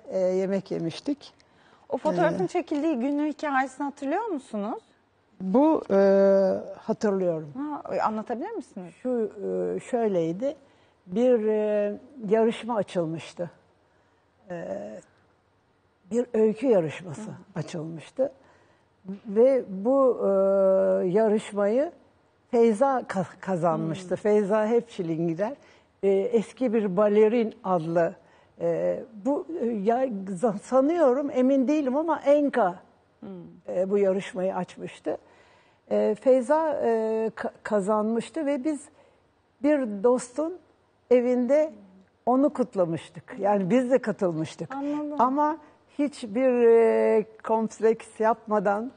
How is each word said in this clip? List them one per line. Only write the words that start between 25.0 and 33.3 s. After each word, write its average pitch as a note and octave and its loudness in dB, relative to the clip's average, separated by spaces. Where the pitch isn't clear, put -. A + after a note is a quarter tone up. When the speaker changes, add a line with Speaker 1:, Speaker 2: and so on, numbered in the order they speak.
Speaker 1:
E, G3 0
eski G3 0
bir G3+ 0
balerin G#3+ 4
adlı, E3+ 0
e, E3+ -2
bu, D4 -2
e, A#3+ -2
ya, A#3 0
za-, G3 -2
sanıyorum, C#4 2
emin B3+ 2
değilim C#4+ 0
ama D#4+ -2
Enka, C4+ 2
Speaker 2:
Hmm. G#3 -16